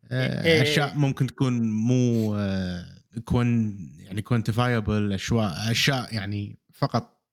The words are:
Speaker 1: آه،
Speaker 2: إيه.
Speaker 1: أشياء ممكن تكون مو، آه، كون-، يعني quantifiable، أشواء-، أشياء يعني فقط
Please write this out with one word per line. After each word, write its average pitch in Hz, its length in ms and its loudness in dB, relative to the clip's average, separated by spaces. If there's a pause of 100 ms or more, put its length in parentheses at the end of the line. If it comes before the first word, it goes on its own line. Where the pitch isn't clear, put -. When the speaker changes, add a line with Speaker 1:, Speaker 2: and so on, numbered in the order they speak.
(100)
Speaker 1:
آه، 131 340 -2
Speaker 2:
إيه. 160 180 4
Speaker 1:
أشياء 147 320 2
ممكن 139 320 2
تكون 120 440 0
مو، 117 640 2
آه، 92 480 -2 (400)
كون-، 113 720 0
يعني 95 240 -8
quantifiable، 110 920 0
أشواء-، 107 560 -2
أشياء 117 440 0
يعني 101 440 -6 (140)
فقط - 460 -4 (140)